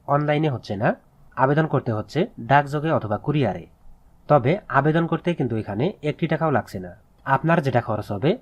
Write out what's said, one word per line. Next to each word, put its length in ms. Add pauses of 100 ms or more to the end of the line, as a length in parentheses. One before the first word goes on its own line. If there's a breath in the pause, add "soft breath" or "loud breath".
অনলাইনে 480
হচ্ছে 220
না, 120 (480)
আবেদন 300
করতে 260
হচ্ছে 280 (200)
ডাকযোগে 500
অথবা 280
কুরিয়ারে। 460 (640)
তবে 240 (160)
আবেদন 380
করতে 280
কিন্তু 220
এখানে 280 (180)
একটি 240
টাকাও 240
লাগছে 280
না। 140 (320)
আপনার 380
যেটা 180
খরচ 320
হবে, 180 (120)